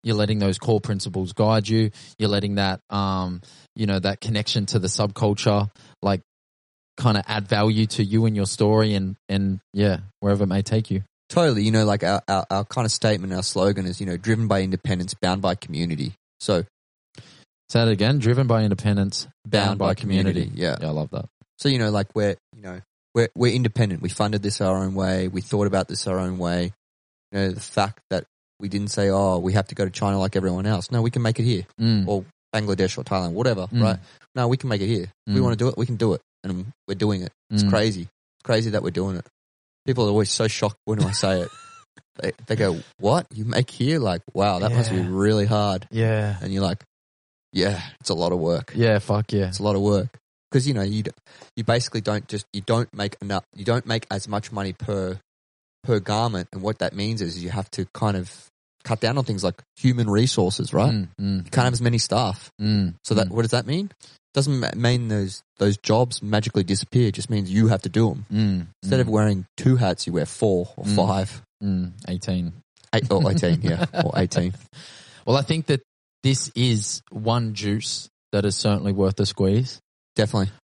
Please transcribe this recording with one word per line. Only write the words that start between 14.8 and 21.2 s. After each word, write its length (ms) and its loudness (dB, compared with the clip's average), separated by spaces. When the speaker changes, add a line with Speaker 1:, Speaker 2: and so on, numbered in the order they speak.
Speaker 2:
bound 280 -2
by 140 0
community." 580 -4
So 260 0
Speaker 1:
Say 160 4
that 40 4
again. 280 2
"Driven 300 2
by 160 4
independence, 640 0
Speaker 2:
Bound 60 -6
Speaker 1:
bound 120 0
by 100 0
Speaker 2:
by 60 2
community. 500 0
Speaker 1:
community." 160 -8
Speaker 2:
Yeah. 200 0
Speaker 1:
Yeah, 60 -4
I 40 -2
love 200 -4
that. 140 -6